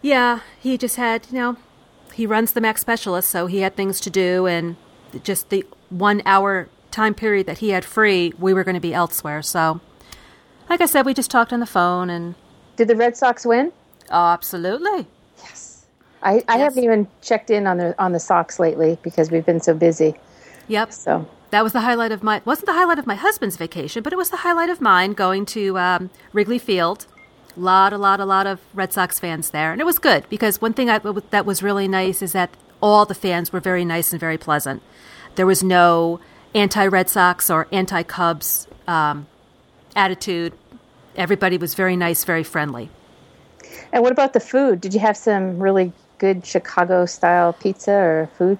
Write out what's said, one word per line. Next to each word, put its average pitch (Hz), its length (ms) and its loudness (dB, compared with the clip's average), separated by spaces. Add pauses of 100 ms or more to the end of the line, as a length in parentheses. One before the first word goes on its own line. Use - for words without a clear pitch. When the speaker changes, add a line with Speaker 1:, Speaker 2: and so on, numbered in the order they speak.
Speaker 1:
Yeah, 247 400 0 (200)
he 254 180 -2
just 240 180 -4
had, 226 340 -2
you 254 80 -6
know, 247 180 -2 (580)
he 226 120 -4
runs 220 260 0
the 233 80 -2
Mac 220 180 0
Specialist, 190 520 -4
so 180 160 -4
he 185 140 -4
had 190 140 -2
things 196 260 -4
to 190 100 -8
do, 185 360 0
and 170 300 -4 (480)
just - 260 -6
the 196 160 -2 (220)
one 202 360 0
hour 196 440 2 (220)
time 214 240 -2
period 208 320 -2
that 165 120 -10
he 214 120 -2
had 185 140 -2
free, 190 540 2
we 185 160 2
were 185 100 2
gonna 180 160 -2
be 165 140 -4
elsewhere. 156 480 -4
So, 160 380 -2 (880)
like 349 120 0
I 349 60 4
said, 269 180 2
we 269 100 0
just - 160 -4
talked 233 220 2
on 240 80 -2
the 233 60 -4
phone 180 440 0
and 170 240 -8 (420)
Speaker 2:
Did 226 120 2
the 226 80 4
Red 240 200 2
Sox 247 280 0
win? 247 280 2 (380)
Speaker 1:
Oh, 175 180 2
absolutely. 196 800 -2 (320)
Speaker 2:
Yes. - 460 -20 (380)
I, 202 260 4
I 233 80 4
Speaker 1:
Yes. 247 40 2
Speaker 2:
haven't 262 240 2
even 220 240 4 (140)
checked 220 280 -2
in 208 160 2
on 185 120 0
the, 175 240 -2
on 180 100 0
the 170 80 -2
Sox - 380 0
lately 165 440 2
because 160 280 -2
we've 165 140 0
been 170 160 2
so 165 140 2
busy. 160 400 2 (540)
Speaker 1:
Yep. 220 240 -2
Speaker 2:
So. 160 360 -4 (220)
Speaker 1:
That 214 140 2
was 220 100 -4
the 247 60 0
highlight 233 320 0
of 196 100 -8
my, 214 240 0
wasn't 302 200 -2
the 392 60 -2
highlight 339 280 2
of 254 60 -8
my 208 100 -4
husband's 277 420 -2
vacation, 165 460 -8
but 302 80 -4
it 370 40 -4
was 359 140 -2
the 359 80 -6
highlight 339 320 0
of 339 100 -4
mine 196 320 4
going 196 340 0
to, 196 320 -4
um, 180 300 0 (240)
Wrigley 208 260 0
Field. 180 480 -2 (500)
Lot, 190 360 4
a 202 60 -6
lot, 196 220 2
a 202 40 -2
lot 196 220 2
of 190 140 -6 (120)
Red 190 200 -4
Sox 180 260 -2
fans 160 320 -6
there. 156 220 -2
And 202 80 -6
it 311 40 -2
was 339 140 0
good 202 320 2
because 208 320 -2
one 226 100 -2
thing 247 160 -2
I, 214 100 2 (320)
that 202 140 0
was 190 180 -4
really 196 260 0
nice 185 340 -2
is 185 100 -6
that 180 180 0 (300)
all 208 240 6
the 202 100 -4
fans 175 380 -4
were 180 80 -4
very 180 240 -2
nice 170 280 -2
and 165 80 -6
very 160 180 -4
pleasant. 147 420 -4 (540)
There 185 120 2
was 185 160 4
no 170 560 4 (360)
anti-Red 190 560 2
Sox 180 400 2
or 160 220 0
anti-Cubs, 175 960 -4 (200)
um, 147 380 -2 (720)
attitude. 180 560 -2 (640)
Everybody 185 420 0
was 165 160 -6
very 185 220 0
nice, 170 280 0
very 165 200 -2
friendly. 147 440 -6 (1040)
Speaker 2:
And 240 120 4
what 254 80 4
about 269 220 2
the 220 60 4
food? 254 400 2
Did 190 140 -6
you 208 60 2
have 208 160 2
some 190 420 -2
really 190 340 2 (260)
good 190 280 0
Chicago-style 175 1080 2
pizza - 380 -4
or 160 460 2
food? 190 220 0